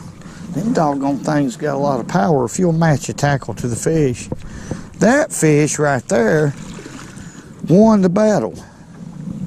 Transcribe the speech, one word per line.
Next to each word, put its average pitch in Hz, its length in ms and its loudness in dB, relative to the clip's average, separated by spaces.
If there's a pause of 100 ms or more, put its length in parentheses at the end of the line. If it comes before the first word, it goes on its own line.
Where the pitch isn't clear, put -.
(540)
Them 185 180 -2
doggone 143 460 0
things 143 380 -2
got 147 200 -4
a - 20 -2
lot 139 220 0
of - 80 -8
power 175 380 2
if - 120 -6
you'll 175 140 2
match 160 360 2
a 117 40 -4
tackle 135 420 -2
to 123 140 -6
the 113 80 -4
fish. 151 520 0 (680)
That 262 340 4
fish 151 460 2
right 143 300 0
there 180 440 2 (1160)
won 208 340 6
the 185 60 4
battle 180 480 2 (920)